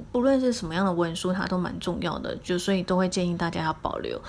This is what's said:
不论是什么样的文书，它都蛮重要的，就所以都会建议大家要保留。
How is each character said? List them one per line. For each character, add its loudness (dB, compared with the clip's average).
不 0
论 6
是 4
什 -6
么 -4
样 2
的 4
文 0
书， 0
它 -2
都 0
蛮 -2
重 -2
要 -2
的， -6
就 -2
所 2
以 2
都 2
会 4
建 0
议 0
大 0
家 -2
要 0
保 -4
留。 -6